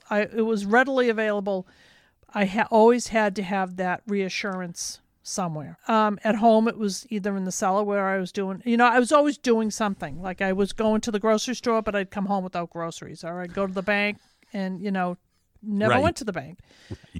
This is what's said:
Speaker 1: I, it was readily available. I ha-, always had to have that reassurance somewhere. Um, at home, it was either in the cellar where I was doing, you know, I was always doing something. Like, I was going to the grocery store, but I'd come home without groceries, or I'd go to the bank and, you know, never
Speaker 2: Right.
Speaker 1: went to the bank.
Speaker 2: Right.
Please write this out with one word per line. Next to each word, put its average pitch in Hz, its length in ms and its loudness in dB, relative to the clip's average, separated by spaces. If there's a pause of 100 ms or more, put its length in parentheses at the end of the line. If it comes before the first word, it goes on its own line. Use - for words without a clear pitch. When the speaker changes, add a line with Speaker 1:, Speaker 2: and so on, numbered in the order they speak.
Speaker 1:
I, 208 120 2
it 214 240 -2
was 220 200 0
readily 254 440 4
available. 208 560 -2 (680)
I 208 120 2
ha-, 196 260 0
always 233 360 6
had 208 300 0
to 208 60 -2
have 185 340 -4
that 185 280 -4
reassurance 185 920 -6 (260)
somewhere. 165 520 -8 (100)
Um, 214 380 2
at 220 100 2
home, 226 320 6
it 226 100 -2
was 202 320 -4
either 202 280 -4
in 190 80 -4
the 185 80 -6
cellar 202 320 0
where 202 220 0
I 190 100 0
was 185 160 -6
doing, 190 320 -4
you 233 100 2
know, 240 100 6
I 240 140 4
was 247 140 2
always 294 240 4
doing 226 340 0
something. 180 500 -6
Like, 185 200 -8
I 190 100 2
was 190 220 0
going 220 280 2
to 240 100 -4
the 208 80 0
grocery 220 360 2
store, 226 260 0
but 214 140 -4
I'd 190 160 -4
come 196 140 -4
home 196 180 -2
without 175 280 -6
groceries, 165 520 -10
or 175 180 -8
I'd 175 120 -12
go 196 120 -2
to 190 80 -6
the 190 80 -4
bank 208 360 0 (340)
and, 190 300 -6
you 202 100 -4
know, 180 260 -2 (480)
never 214 280 2
Speaker 2:
Right. 262 100 4
Speaker 1:
went 330 140 0
to 240 80 -10
the 208 80 -4
bank. 165 260 -12 (300)
Speaker 2:
Right. - 100 -12 (200)